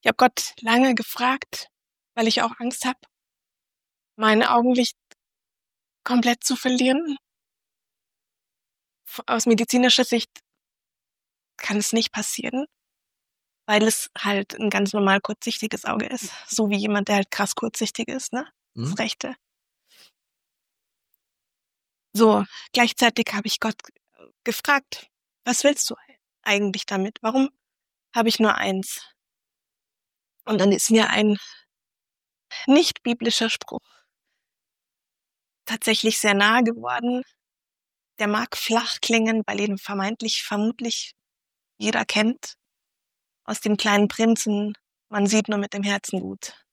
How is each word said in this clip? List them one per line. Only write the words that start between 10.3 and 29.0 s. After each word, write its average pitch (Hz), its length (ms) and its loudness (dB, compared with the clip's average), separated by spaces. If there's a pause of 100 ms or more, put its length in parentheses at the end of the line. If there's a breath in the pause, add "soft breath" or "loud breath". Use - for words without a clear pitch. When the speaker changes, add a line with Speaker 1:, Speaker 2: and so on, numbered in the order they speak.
Speaker 1:
kann - 200 -4
es 208 160 -2
nicht 226 180 0
passieren, - 540 -6 (1040)
weil 208 160 4
es - 340 0
halt 202 420 -4
ein 214 100 0
ganz 202 240 0
normal 196 280 2
kurzsichtiges - 640 -6
Auge 220 220 -2
ist. 233 240 -10 (160)
So 220 220 0
wie 202 80 0
jemand, 202 300 0
der 208 80 2
halt 196 160 0
krass - 240 -4
kurzsichtig - 520 -6
ist, - 260 -8
ne? 262 140 -6 (280)
Das 120 160 -6
Speaker 2:
Mhm. 202 80 -6
Speaker 1:
Rechte. 240 360 -6 (2750 soft breath)
So, 208 320 6 (280 loud breath)
gleichzeitig 240 600 2
hab 202 120 -4
ich - 140 -4
Gott 220 160 -4 (680)
gefragt, - 680 -4 (340)
"Was 247 200 -2
willst 285 260 2
du 233 60 -10 (480)
eigentlich 202 420 0
damit? 196 360 -2
Warum 262 280 2 (680)
hab 226 120 2
ich 226 120 0
nur 220 160 4
eins?" - 460 -4 (1400)